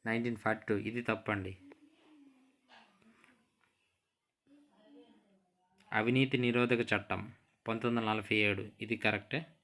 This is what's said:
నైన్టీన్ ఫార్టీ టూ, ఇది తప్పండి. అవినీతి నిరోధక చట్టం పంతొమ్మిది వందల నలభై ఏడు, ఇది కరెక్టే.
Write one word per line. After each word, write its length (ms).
నైన్టీన్ 300
ఫార్టీ 320
టూ, 80
ఇది 260
తప్పండి. 560
అవినీతి 460
నిరోధక 420
చట్టం 520
పంతొమ్మిది 380
వందల 80
నలభై 220
ఏడు, 320
ఇది 160
కరెక్టే. 500